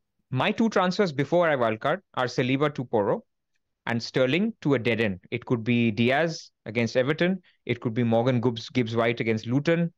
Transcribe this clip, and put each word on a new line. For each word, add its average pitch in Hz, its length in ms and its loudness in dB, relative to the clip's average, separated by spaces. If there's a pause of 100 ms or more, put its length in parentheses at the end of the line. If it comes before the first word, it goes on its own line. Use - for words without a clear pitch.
(300)
my 135 200 0
two 226 200 0
transfers 185 420 0
before 165 360 2
I 151 60 2
wildcard 127 460 0 (140)
are 127 120 0
Saliba 135 480 0
to 139 100 -6
Porro 117 380 0 (640)
and 117 160 -4
Sterling 151 600 0
to 151 120 2
a 123 40 2
dead 113 220 0
end. 98 200 -2 (100)
It 120 140 -6
could 120 180 -2
be 117 300 2
Diaz 135 580 0 (160)
against 117 300 -2
Everton. 156 440 2 (260)
It 123 140 -4
could 113 140 -4
be 123 80 0
Morgan 117 380 2
Gibbs, 117 300 -2
Gibbs 117 260 -2
White 117 240 0
against 113 260 -2
Luton, 165 520 0